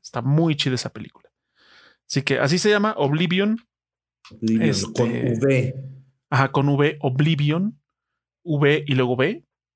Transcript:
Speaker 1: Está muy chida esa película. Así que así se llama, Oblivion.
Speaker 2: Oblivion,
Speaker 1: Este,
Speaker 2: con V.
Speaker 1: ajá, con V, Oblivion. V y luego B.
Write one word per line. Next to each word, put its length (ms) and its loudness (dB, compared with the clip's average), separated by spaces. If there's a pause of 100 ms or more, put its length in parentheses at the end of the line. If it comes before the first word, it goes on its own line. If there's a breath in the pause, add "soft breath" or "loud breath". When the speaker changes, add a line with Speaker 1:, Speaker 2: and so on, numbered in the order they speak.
Speaker 1:
Está 200 -10
muy 340 2
chida 200 -2
esa 160 -8
película. 380 -18 (800 soft breath)
Así 140 -2
que 160 0
así 200 2
se 120 2
llama, 260 0
Oblivion. 640 0 (720)
Speaker 2:
Oblivion, 320 -2
Speaker 1:
Este, 300 0 (100)
Speaker 2:
con 80 0
V. 640 0 (560)
Speaker 1:
ajá, 220 2
con 160 2
V, 320 2
Oblivion. 800 0 (680)
V 420 2
y 80 -2
luego 220 2
B. 280 0 (320)